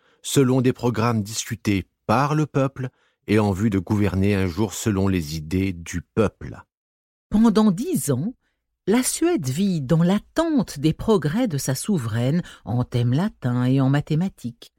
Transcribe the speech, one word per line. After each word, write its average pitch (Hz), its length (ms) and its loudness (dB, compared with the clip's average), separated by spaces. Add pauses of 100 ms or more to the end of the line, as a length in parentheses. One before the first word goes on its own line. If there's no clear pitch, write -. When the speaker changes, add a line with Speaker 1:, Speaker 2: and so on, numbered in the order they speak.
(220)
Speaker 1:
selon 131 400 2
des 123 100 4
programmes 117 500 0
discutés 104 640 -4 (220)
par 139 260 2
le 151 120 0
peuple 135 440 -4 (380)
et 104 120 4
en 104 120 2
vue 98 180 0
de 98 100 0
gouverner 101 560 0
un 95 120 0
jour 90 260 -2
selon 98 340 0
les 82 280 -2
idées 92 380 -2
du 85 280 -10
peuple. - 600 -4 (680)
Speaker 2:
Pendant 214 420 4
dix 226 400 -2
ans, 151 220 -2 (540)
la 240 160 2
Suède 320 440 -2
vit 165 340 0
dans 160 220 2
l'attente 214 760 0
des 151 140 2
progrès 208 540 0
de 151 100 -4
sa 135 180 -2
souveraine 127 680 -2 (220)
en 123 200 -2
thème 120 300 0
latin 127 520 -2
et 131 160 2
en 131 80 2
mathématiques. 147 880 -4